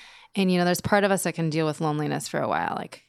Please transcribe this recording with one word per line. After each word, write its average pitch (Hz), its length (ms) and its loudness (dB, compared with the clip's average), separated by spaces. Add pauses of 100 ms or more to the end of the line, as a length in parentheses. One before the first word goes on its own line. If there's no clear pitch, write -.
(360)
And, 190 160 2
you 180 60 4
know, 175 80 2
there's 180 160 2
part 202 240 2
of 190 60 4
us 185 120 0
that 170 120 -2
can 165 140 -2
deal 156 160 0
with 151 140 -2
loneliness 151 480 -2
for - 140 -4
a 123 60 -2
while, 85 280 -2
like, - 340 -12